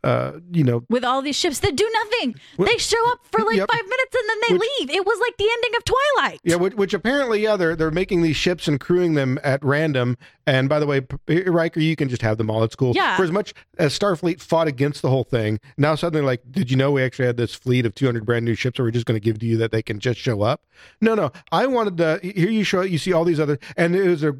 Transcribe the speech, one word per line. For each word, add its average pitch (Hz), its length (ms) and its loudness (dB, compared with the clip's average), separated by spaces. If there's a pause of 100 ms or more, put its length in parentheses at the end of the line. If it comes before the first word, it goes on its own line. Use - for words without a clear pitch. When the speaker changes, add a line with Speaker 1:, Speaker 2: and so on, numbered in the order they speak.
Speaker 1:
uh, 127 300 0 (180)
you 165 140 2
know. 120 240 2
Speaker 2:
With 247 160 0
all 254 160 0
these 277 160 -4
ships 320 220 -2
that - 180 -2
do 415 160 2
nothing. 427 420 -2 (240)
Speaker 1:
Wh- 180 60 2
Speaker 2:
They 427 140 2
show - 180 -2 (160)
up 494 60 -4 (120)
for, 440 140 0
like, 440 140 0
Speaker 1:
Yep. 392 120 -2
Speaker 2:
five 453 140 0
minutes 508 320 -4
and 440 140 0
then 440 60 -2 (120)
they 370 60 4
Speaker 1:
Which 440 160 0 (100)
Speaker 2:
leave. 277 160 -6
It 381 80 -2
was 403 160 0
like 466 160 -2
the 403 160 -2
ending 466 240 -2
of 466 80 -2
Twilight. 494 580 0
Speaker 1:
Yeah, 165 120 2
which, 180 180 0
which 208 220 -2
apparently, 233 480 0
yeah, 214 140 2
they're, 170 200 0
they're 160 140 0
making 175 320 0
these 160 120 2
ships 180 320 -2
and 147 140 0
crewing 175 320 2
them 135 320 0
at 139 180 0
random. 135 540 0 (300)
And 131 240 2
by 151 100 2
the 151 60 2
way, 139 160 0
P-, 131 140 -12 (100)
P-, 170 240 2
Riker, 165 300 0
you 156 160 2
can 139 120 0
just 123 140 -4
have 110 160 0
them 110 120 -2
all. 110 140 2
It's 110 100 -4
cool. 123 200 0
Speaker 2:
Yeah. 220 240 0
Speaker 1:
For 190 60 2
as 160 60 0
much 196 220 -2 (240)
as 151 220 0
Starfleet 180 420 0
fought 165 280 2
against 139 340 -2
the 143 80 0
whole 131 140 2
thing, 110 360 0 (160)
now 151 200 2
suddenly, 156 280 -2
like, 127 260 -2
"Did 135 200 -2
you 131 80 2
know 139 140 2
we 135 100 2
actually 127 240 -2
had 120 100 0
this 120 180 -2
fleet 123 300 0
of 110 100 -2
two 135 120 -2
hundred 117 180 -2
brand 117 220 0
new 113 80 0
ships - 240 -4
that 135 40 -2
we're 117 100 0
just 117 120 -2
gonna 110 160 0
give 107 200 0
to 117 60 -4
you 113 120 2
that 113 120 0
they 113 120 -2
can 104 180 -8
just 123 180 -2
show 110 220 -4
up?" 120 240 -2 (380)
No, 226 120 4
no. 170 160 0 (220)
I 196 140 2
wanted 220 320 -2
to, 160 240 2
here 185 260 0
you 220 160 0
show 185 160 0
it, 190 100 -2
you 170 60 0
see 180 160 -2
all 165 140 4
these 165 120 2
other, 147 200 0 (180)
and 170 180 2
it 190 140 2
was 156 160 2
a 147 160 0